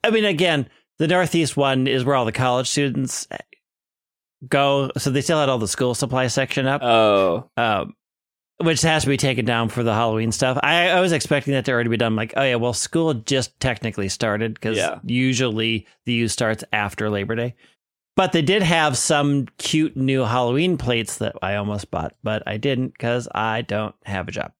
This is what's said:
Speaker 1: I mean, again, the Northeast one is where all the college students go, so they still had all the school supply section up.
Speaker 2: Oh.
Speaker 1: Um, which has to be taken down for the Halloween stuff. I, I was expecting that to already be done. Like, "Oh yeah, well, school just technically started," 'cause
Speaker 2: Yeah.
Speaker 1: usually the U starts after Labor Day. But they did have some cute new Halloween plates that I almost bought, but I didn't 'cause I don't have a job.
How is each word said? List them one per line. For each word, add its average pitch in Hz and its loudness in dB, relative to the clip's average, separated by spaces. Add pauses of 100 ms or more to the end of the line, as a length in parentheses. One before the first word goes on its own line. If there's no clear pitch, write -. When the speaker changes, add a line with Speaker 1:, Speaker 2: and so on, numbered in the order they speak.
Speaker 1:
I 226 4
mean, 220 2
again, 165 0 (300)
the 160 0
Northeast 170 2
one 135 2
is 127 0
where 139 2
all 127 2
the 110 -2
college 127 0
students 139 -2 (1200)
go, 139 2
so 139 -2
they 135 2
still 156 2
had 143 2
all 127 2
the 107 -2
school 123 0
supply 131 0
section 131 0
up. 143 0
Speaker 2:
Oh. 107 4
Speaker 1:
Um, 110 0 (680)
which 165 2
has 156 2
to 135 0
be 139 2
taken 127 0
down 117 0
for 120 -4
the 113 2
Halloween 113 0
stuff. 127 0
I, 170 2
I 185 4
was 185 2
expecting 143 0
that 131 0
to 139 0
already 120 0
be 113 2
done. 110 0
Like, 110 -4
"Oh 135 0
yeah, 127 2
well, 120 0
school 160 0
just 123 -2
technically 107 -2
started," 110 -2
'cause 110 -2
Speaker 2:
Yeah. 85 -2
Speaker 1:
usually 120 0 (200)
the 123 -2
U 117 2
starts 110 0
after 107 -2
Labor 104 -2
Day. 120 -4 (640)
But 185 2
they 170 2
did 190 2
have 160 2
some 143 0 (120)
cute - 0
new 131 2
Halloween 127 2
plates 117 -2
that 107 -4
I 98 -2
almost 104 -4
bought, - -4
but 107 -4
I 101 -4
didn't 127 -2
'cause 120 -2
I 110 -2
don't 107 -6 (100)
have 98 -6
a - -12
job. - -8